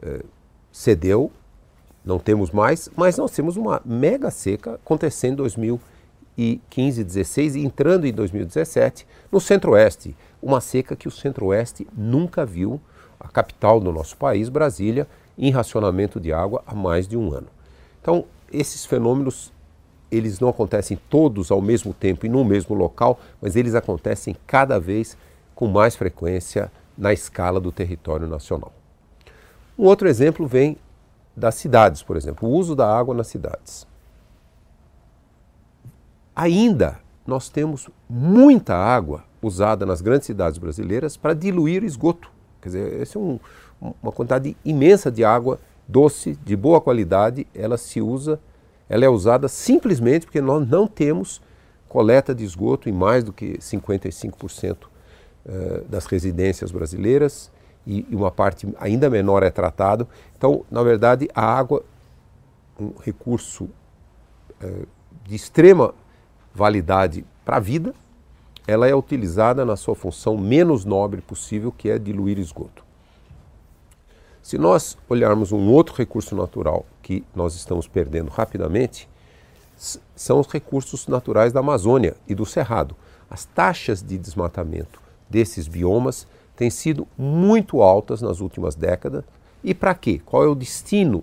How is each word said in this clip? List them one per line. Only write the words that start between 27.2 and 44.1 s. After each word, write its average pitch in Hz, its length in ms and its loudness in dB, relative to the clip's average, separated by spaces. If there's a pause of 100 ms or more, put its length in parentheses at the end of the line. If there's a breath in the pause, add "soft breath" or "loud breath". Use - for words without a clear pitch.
do 90 140 -6
território 82 560 -6
nacional. 78 440 -8 (1040 soft breath)
Um 220 80 2
outro 196 240 6
exemplo 147 380 2
vem 135 320 2 (580)
das 113 200 0
cidades, 110 480 6
por 87 120 -6
exemplo, 73 320 -6
o 123 40 0
uso 165 240 0
da 110 200 2
água 123 160 0
nas 117 140 -4
cidades. - 580 -14 (2500)
Ainda 170 640 2 (260)
nós 131 220 -6
temos 147 420 -6 (180)
muita 185 680 6
água 92 480 0 (180)
usada 101 420 0
nas 90 160 -2
grandes 123 260 0
cidades 90 300 -2
brasileiras 90 600 -6
para 156 180 -2
diluir 180 480 -2
o 233 40 -4
esgoto. 160 440 -2 (320)
Quer 92 60 -14
dizer, 101 340 -6
esse - 140 -10
é 214 40 -8
um, 165 180 -4 (420 soft breath)
uma - 320 -10